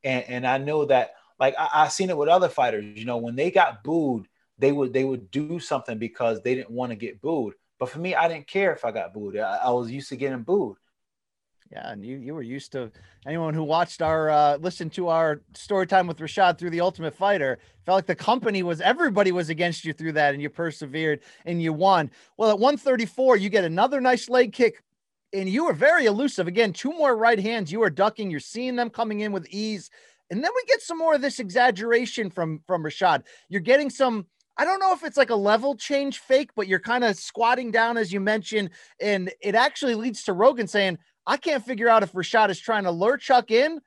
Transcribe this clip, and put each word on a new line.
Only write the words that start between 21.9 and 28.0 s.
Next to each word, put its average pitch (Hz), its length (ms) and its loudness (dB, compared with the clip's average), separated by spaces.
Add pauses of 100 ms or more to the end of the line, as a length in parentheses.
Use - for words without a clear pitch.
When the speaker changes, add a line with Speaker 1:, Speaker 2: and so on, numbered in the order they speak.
Speaker 2:
Well, 220 140 2
at 202 100 2
one 277 160 4
thirty-four, 254 600 2
you 202 120 0
get 196 160 2
another 220 360 0
nice 247 280 2
leg 247 240 4
kick, 233 280 0 (520)
and 190 160 -4
you 247 160 0
were 311 80 2
very 277 340 4
elusive. 208 400 0
Again, 190 260 0
two 269 200 -6
more 294 240 2
right 226 220 4
hands, 196 340 -4
you 220 100 0
are 196 80 4
ducking, 196 400 0